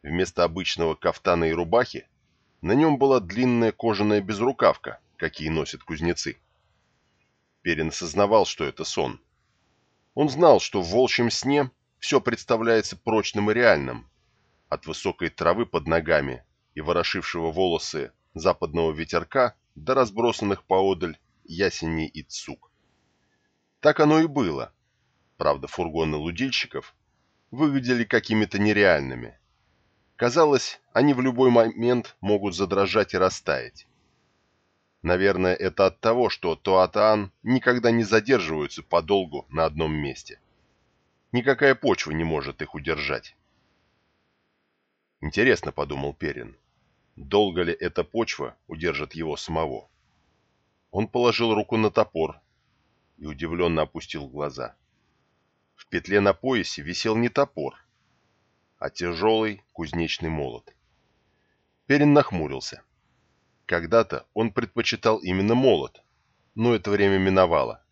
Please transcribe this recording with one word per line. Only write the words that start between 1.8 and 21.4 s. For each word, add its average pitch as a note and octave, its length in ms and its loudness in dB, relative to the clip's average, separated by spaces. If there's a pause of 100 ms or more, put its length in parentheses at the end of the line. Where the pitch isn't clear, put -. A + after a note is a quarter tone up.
на E2+ 100 -2
нем D3 260 2
была C3 220 4
длинная A2+ 500 0
кожаная G#2 500 0
безрукавка, G2+ 800 -2 (160)
какие D#2 340 -6
носят D2+ 340 -4
кузнецы. E2 540 -6 (1200)
Перин D#2+ 320 -4
сознавал, G2 540 2
что - 180 -6
это - 200 -8
сон. B1 360 -6 (920)
Он - 140 0
знал, C#3 320 6
что - 200 -4
в E2+ 80 -4
волчьем A#2+ 420 2
сне C#3 400 0 (280)
все - 220 0
представляется A2+ 760 0
прочным G#2+ 540 -2
и G#2+ 40 2
реальным, C#2+ 560 2 (640)
от - 140 -8
высокой E2 420 -6
травы F2+ 380 0
под E2 200 -4
ногами D#2 560 0 (320)
и D2+ 60 -10
ворошившего E2 720 -4
волосы D#2+ 580 -2 (220)
западного E2 580 -2
ветерка E2 640 -4 (200)
до D#2 200 -6
разбросанных A2 680 -2
поодаль F#2+ 540 0 (260)